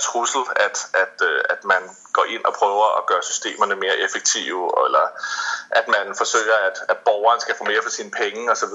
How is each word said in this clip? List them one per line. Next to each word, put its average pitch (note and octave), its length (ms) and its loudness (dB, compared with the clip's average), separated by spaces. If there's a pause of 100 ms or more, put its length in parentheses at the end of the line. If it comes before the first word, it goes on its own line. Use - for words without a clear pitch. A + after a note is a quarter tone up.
trussel, - 400 0 (140)
at, G#2 220 0 (160)
at, - 220 2 (140)
øh, C#2+ 200 0
at - 160 -2
man F#2 180 2 (300)
går G#2 120 4
ind G#2+ 200 -6
og G2 80 2
prøver G#2 460 4
at - 60 -4
gøre F2+ 180 2
systemerne G2+ 520 -2
mere F#2+ 220 0
effektive, F#2 880 0
eller D2 200 4 (680)
at A#2 160 2
man G2+ 300 0
forsøger, A2 380 2 (140)
at, - 80 -6 (120)
at - 80 2
borgeren A2 420 4
skal A2+ 180 -4
få - 60 -10
mere G#2+ 200 0
for A#2 60 -6
sine G#2+ 220 -8
penge, A2 400 -2
og G#2+ 60 2
så A2 180 -2